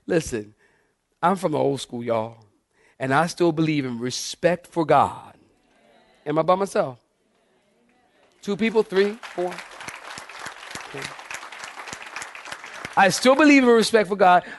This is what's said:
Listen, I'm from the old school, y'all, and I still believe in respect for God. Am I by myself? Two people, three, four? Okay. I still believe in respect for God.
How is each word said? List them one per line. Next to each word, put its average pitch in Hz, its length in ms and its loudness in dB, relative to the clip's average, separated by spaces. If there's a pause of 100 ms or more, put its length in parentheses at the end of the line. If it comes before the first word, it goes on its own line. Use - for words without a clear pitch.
Listen, 117 480 -4 (680)
I'm 180 140 2
from 170 160 -2
the 139 60 0
old 135 220 -2
school, 120 220 -10
y'all, 113 420 -4 (540)
and 135 160 -2
I 160 120 2
still 170 260 0
believe 156 320 -2
in 120 140 -8
respect - 680 -4
for 165 180 -4
God. 139 500 2 (920)
Am 151 120 -2
I 160 40 2
by 175 120 2
myself? 185 440 -2 (1400)
Two 202 140 -6
people, 220 260 0
three, 202 300 0 (220)
four? 180 180 -6 (1400)
Okay. 135 180 -12 (1900)
I 196 120 8
still 254 260 4
believe 285 300 6
in 240 60 4
respect 220 380 4
for 208 60 -4
God. 180 300 6 (140)